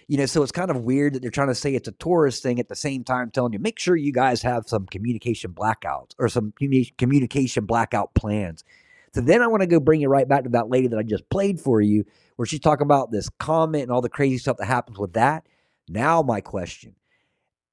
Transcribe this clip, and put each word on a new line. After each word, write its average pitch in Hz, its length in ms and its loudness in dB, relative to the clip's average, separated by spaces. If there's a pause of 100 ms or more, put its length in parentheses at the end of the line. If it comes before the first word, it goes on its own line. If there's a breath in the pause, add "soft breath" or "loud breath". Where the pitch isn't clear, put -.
you 143 100 0
know, 139 80 2
so 147 160 0
it's 135 100 -2
kind 180 200 -4
of 123 140 -4
weird 139 280 2
that 127 80 -8
they're 123 80 -8
trying 139 200 -2
to 123 60 -2
say 139 200 -2
it's 117 120 -4
a 107 40 -10
tourist 165 500 0
thing 123 180 -2
at 117 80 -4
the - 80 -14
same 135 280 -6
time 127 260 -4
telling 123 240 -2
you, 101 60 -6
"Make 214 180 -4
sure 180 180 2
you 147 160 0
guys 123 300 2
have 120 260 -4
some 101 200 -4
communication 110 640 -6
blackouts 82 640 -4
or 120 120 0
some 107 300 -2
commu-, 135 380 0
communication 127 680 0
blackout 110 500 0
plans." 104 480 -2 (500 soft breath)
So - 80 -2
then 185 220 6
I 233 40 2
wanna 208 200 2
go 170 120 4
bring 156 220 4
you 139 80 2
right 135 180 4
back 135 180 2
to 123 40 -6
that 117 200 0
lady 127 180 2
that 117 100 -2
I 107 60 0
just 107 260 -4
played 196 300 0
for 117 200 2
you, 104 260 4 (320 soft breath)
where 117 100 -4
she's 151 120 -6
talking 147 260 2
about 135 260 2
this 101 180 -4 (100)
comet 160 440 0
and 123 80 -6
all 123 100 2
the 120 80 -2
crazy 135 300 0
stuff 127 180 -2
that 101 80 -8
happens 120 320 -4
with 95 160 -6
that. 135 320 2 (420)
Now 147 360 2
my 113 180 -2
question, 98 540 -10 (760)